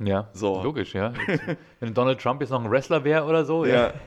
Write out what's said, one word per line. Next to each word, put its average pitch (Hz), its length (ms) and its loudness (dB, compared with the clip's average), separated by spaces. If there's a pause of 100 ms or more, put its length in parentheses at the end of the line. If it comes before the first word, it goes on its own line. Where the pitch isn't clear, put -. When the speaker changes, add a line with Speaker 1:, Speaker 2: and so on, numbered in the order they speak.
Speaker 1:
Ja, 98 280 0
Speaker 2:
So. 95 300 0
Speaker 1:
logisch, 110 320 -4
ja. 107 260 -2
Speaker 2:
<laughs> - 80 -4
Speaker 1:
Jetzt, 156 140 0 (360)
wenn 113 160 -6
Donald 127 260 2
Trump 131 200 -2
jetzt 131 100 -4
noch 127 140 -2
ein 104 60 -2
Wrestler 135 340 2
wäre 151 200 2
oder 160 200 2
so, 160 200 0
Speaker 2:
Ja. 123 240 4
Speaker 1:
ja, - 60 -6 (120)